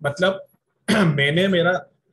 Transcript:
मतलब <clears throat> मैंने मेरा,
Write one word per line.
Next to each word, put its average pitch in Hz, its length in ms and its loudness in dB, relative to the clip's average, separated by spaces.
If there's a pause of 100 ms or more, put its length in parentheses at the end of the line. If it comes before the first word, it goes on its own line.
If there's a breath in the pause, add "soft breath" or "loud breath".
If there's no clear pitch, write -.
मतलब - 440 -4 (200)
<clears throat> - 240 -8
मैंने 165 580 2
मेरा, 180 380 0 (260)